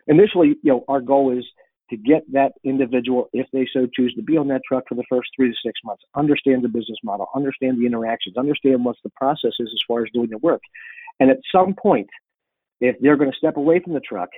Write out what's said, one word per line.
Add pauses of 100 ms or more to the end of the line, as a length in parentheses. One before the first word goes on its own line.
initially, (120)
you
know,
our
goal
is (460)
to
get (100)
that (120)
individual,
if
they
so
choose,
to
be
on
that
truck
for
the
first
three
to (100)
six
months, (120)
understand
the
business
model,
understand
the
interactions,
understand
what
the
process
is
as
far
as
doing
the
work. (580)
And
at (160)
some
point, (720)
if
they're
gonna
step
away
from
the
truck,